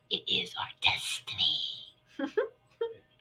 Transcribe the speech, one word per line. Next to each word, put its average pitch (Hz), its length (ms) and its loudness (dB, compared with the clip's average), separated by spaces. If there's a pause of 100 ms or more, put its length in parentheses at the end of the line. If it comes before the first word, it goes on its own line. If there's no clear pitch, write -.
(100)
It - 180 0
is - 300 0
our - 100 -2 (120)
destiny. - 800 2 (580)
<laughs> 277 200 -2 (840)